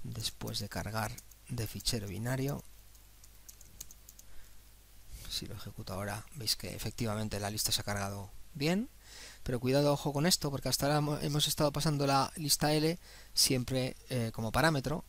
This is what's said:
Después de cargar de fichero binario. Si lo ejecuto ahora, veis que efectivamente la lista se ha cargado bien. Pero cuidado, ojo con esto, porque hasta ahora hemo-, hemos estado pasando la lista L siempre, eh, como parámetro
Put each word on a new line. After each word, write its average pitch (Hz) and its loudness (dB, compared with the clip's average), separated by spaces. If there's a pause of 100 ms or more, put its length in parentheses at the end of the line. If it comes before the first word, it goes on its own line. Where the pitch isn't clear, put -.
Después 113 -4
de 101 -6
cargar 107 -2 (360)
de 120 -2
fichero 101 -2
binario. 123 -2 (2750)
Si - -4
lo 95 -8
ejecuto 101 -10
ahora, 101 -4 (120)
veis 120 0
que 98 -8
efectivamente 107 -2
la 101 0
lista 107 0
se - 2
ha - -4
cargado 101 -2 (220)
bien. 175 0 (520)
Pero - 0
cuidado, 139 6
ojo 143 2
con 147 4
esto, 156 2
porque 131 -2
hasta - 2
ahora 147 4
hemo-, 147 0
hemos 151 2
estado 151 4
pasando 143 2
la 139 4
lista 151 2
L 156 4 (340)
siempre, 131 2 (140)
eh, 117 0
como 113 -2
parámetro 143 2